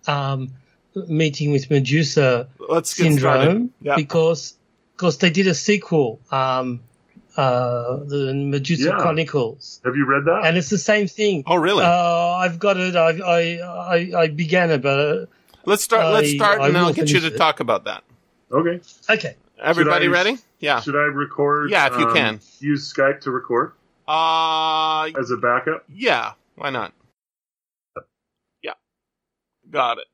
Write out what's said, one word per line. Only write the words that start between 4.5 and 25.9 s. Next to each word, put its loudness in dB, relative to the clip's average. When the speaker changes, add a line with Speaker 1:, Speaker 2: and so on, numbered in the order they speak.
Speaker 1:
'cause 0
they 4
did 2
a 2
sequel, 0
um, -2
uh, 0
the -4
Medusa -2
Speaker 3:
Yeah. 0
Speaker 1:
Chronicles. -4
Speaker 3:
Have -2
you 0
read 0
that? 2
Speaker 1:
And 4
it's -2
the 0
same 2
thing. -2
Speaker 2:
Oh, 2
really? 2
Speaker 1:
Uh, 2
I've -2
got 2
it. -2
I, 4
I, 2
I, -4
I 2
began 0
it, 2
but, 0
uh, -2
Speaker 2:
Let's 2
start, 2
let's 4
Speaker 1:
I, 0
Speaker 2:
start, 2
Speaker 1:
I 2
Speaker 2:
and 4
Speaker 1:
will 4
Speaker 2:
I'll 2
get -2
you 4
Speaker 1:
finish -2
Speaker 2:
to -10
Speaker 1:
it. -6
Speaker 2:
talk 2
about -2
that. -10
Speaker 3:
Okay. -2
Speaker 1:
Okay. -2
Speaker 2:
Everybody 2
Speaker 3:
Should 2
I, 2
Speaker 2:
ready? -2
Yeah. 0
Speaker 3:
should -6
I 2
record? -2
Speaker 2:
Yeah, 4
if -2
you 2
Speaker 3:
um, 0
Speaker 2:
can. 0
Speaker 3:
use -4
Skype 0
to -6
record -4
Speaker 2:
Uh, 0
Speaker 3:
as -6
a -4
backup? -2
Speaker 2:
yeah. -2